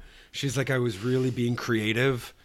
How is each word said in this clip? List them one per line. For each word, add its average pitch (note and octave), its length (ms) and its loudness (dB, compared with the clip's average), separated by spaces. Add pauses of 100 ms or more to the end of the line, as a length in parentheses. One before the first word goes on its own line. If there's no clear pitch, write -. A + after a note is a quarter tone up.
(320)
She's C3+ 240 -4
like, C3+ 140 0
"I C3 80 2
was A#2 260 0
really B2+ 260 2
being A#2+ 240 0
creative. A#2 800 0 (100)